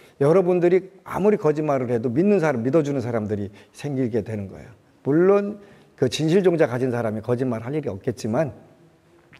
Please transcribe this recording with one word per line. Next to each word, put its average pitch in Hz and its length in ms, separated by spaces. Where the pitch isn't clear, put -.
여러분들이 175 720
아무리 208 340
거짓말을 147 540
해도 120 200
믿는 190 280
사람, 147 240
믿어주는 139 380
사람들이 107 500
생기게 131 500
되는 104 240
거예요. 78 220
물론 196 560
그 131 120
진실종자 160 600
가진 123 240
사람이 110 300
거짓말 120 400
할 123 120
일이 143 140
없겠지만, 113 640